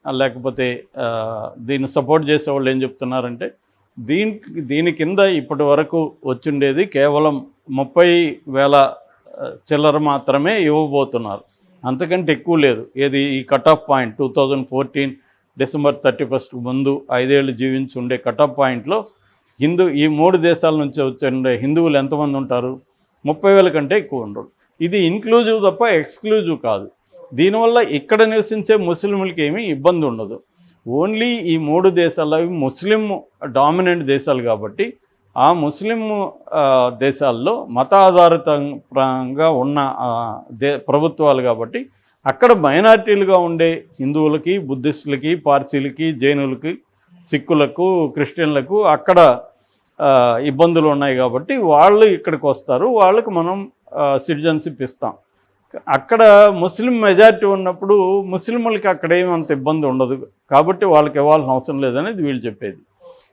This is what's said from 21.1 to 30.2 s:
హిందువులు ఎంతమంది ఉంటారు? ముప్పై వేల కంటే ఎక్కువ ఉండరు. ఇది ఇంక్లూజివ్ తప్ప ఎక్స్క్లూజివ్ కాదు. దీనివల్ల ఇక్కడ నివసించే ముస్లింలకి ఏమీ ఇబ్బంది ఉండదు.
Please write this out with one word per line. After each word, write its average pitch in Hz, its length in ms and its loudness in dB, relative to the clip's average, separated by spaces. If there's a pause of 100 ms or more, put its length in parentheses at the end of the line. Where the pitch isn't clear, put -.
హిందువులు 147 420 0
ఎంతమంది 139 380 -2
ఉంటారు? 127 440 -6 (460)
ముప్పై 156 260 2
వేల 190 160 6
కంటే 156 300 -2
ఎక్కువ 143 240 -6
ఉండరు. 101 260 -12 (320)
ఇది 170 180 -2
ఇంక్లూజివ్ 220 640 0
తప్ప 190 200 0
ఎక్స్క్లూజివ్ 196 760 -2
కాదు. 110 320 -4 (440)
దీనివల్ల 220 440 2
ఇక్కడ 214 440 0
నివసించే 220 540 0
ముస్లింలకి 190 680 -4
ఏమీ 160 200 -2
ఇబ్బంది 160 440 0
ఉండదు. 113 360 -8 (460)